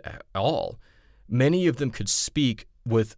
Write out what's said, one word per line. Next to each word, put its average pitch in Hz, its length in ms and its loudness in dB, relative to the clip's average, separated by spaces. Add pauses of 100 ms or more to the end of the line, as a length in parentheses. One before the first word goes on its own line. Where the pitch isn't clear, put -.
at - 180 -14 (100)
all. 110 460 -2 (480)
Many 151 400 4
of 135 100 0
them 139 120 -2
could - 180 -6
speak - 600 -2 (180)
with 113 320 2